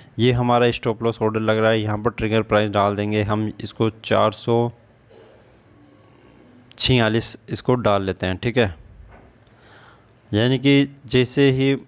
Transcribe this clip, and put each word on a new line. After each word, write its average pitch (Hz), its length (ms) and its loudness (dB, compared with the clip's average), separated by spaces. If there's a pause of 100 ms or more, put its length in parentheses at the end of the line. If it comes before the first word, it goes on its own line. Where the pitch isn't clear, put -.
(180)
ये 120 160 2
हमारा 120 380 2
स्टॉप 113 320 -6
लॉस 113 180 -4
ऑर्डर 110 200 0
लग 110 160 0
रहा 110 140 2
है, 110 100 0
यहाँ 107 160 -4
पर 107 140 -2
ट्रिगर 110 320 -2
प्राइस 107 280 0
डाल 101 240 0
देंगे, 104 280 -2
हम 107 280 -2 (100)
इसको 110 300 -2
चार 107 420 0
सौ 117 380 -2 (2000)
छियालीस 113 640 0 (120)
इसको 127 280 -2
डाल 101 260 0
लेते 95 220 -4
हैं। 92 120 -4
ठीक 120 200 -4
है, 107 160 0 (1600)
यानी 120 280 0
कि 139 280 4 (200)
जैसे 127 440 2
ही 135 240 0 (120)